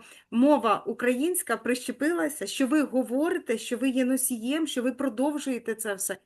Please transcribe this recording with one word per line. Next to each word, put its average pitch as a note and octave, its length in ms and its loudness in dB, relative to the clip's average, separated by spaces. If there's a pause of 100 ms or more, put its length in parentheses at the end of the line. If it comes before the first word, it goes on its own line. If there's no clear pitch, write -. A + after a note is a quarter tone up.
(320)
мова A#3 540 4
українська B3+ 720 0
прищепилася, C4+ 920 -2
що C4 200 0
ви D4+ 140 4
говорите, C4 760 0
що A3+ 200 -6
ви C4 120 0
є B3+ 160 2
носієм, C4 640 -2
що - 140 -4
ви B3+ 100 0
продовжуєте B3+ 840 -4
це G#3+ 200 -4
все? F#3+ 300 -6